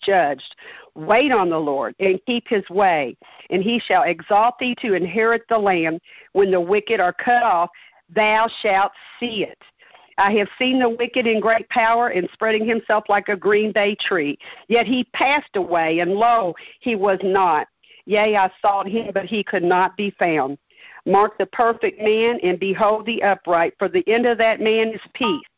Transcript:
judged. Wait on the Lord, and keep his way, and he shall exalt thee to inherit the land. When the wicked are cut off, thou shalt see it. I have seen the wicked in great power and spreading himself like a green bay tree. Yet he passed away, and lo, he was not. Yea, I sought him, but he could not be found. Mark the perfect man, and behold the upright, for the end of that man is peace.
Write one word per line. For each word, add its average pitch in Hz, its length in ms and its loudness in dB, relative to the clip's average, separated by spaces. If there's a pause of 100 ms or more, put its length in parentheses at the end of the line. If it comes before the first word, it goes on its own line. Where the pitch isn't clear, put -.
judged. 156 540 0 (400)
Wait 190 360 2
on 196 180 2
the 160 100 -2
Lord, 139 400 -4
and 190 260 0
keep 240 220 -4
his 202 220 -2
way, 175 460 0 (360)
and 185 100 0
he 226 180 -2
shall 180 240 0
exalt 202 540 0
thee 247 240 -4
to 220 120 0
inherit 220 560 0
the 233 80 2
land. 175 440 0 (320)
When 196 160 4
the 185 120 2
wicked 208 380 0
are 180 140 2
cut 240 300 0
off, 175 260 2 (400)
thou 214 380 2 (140)
shalt 196 300 2 (280)
see 226 240 -6
it. - 160 -10 (600)
I 196 140 4
have 208 240 0
seen 254 220 0
the 247 100 2
wicked 233 380 -4
in 220 120 2
great 220 300 0
power 233 380 2
and 180 260 -4
spreading 220 340 -2
himself 220 400 -2
like 202 220 0
a 208 60 -2
green 208 360 0
bay 208 280 0
tree. 151 400 -4 (280)
Yet 220 200 2
he 247 160 0 (100)
passed 285 420 -2
away, 170 440 0
and 175 140 0
lo, 220 420 2 (240)
he 233 160 -4
was 190 260 0
not. 185 460 0 (380)
Yea, 208 300 2
I 190 240 2
sought 196 280 0
him, 214 260 -6
but 190 120 -4
he 208 180 -4
could 185 200 -4
not 180 320 2
be 202 220 -4
found. 147 400 0 (480)
Mark 202 320 2
the 190 80 0
perfect 226 560 -2
man, 220 400 2
and 180 180 0
behold 202 460 0
the 226 160 -6
upright, 175 560 0
for 196 100 -2
the 175 240 -2
end 233 140 2
of 233 140 0
that 226 200 2
man 220 300 2
is 214 120 -10 (120)
peace. 202 320 -4 (120)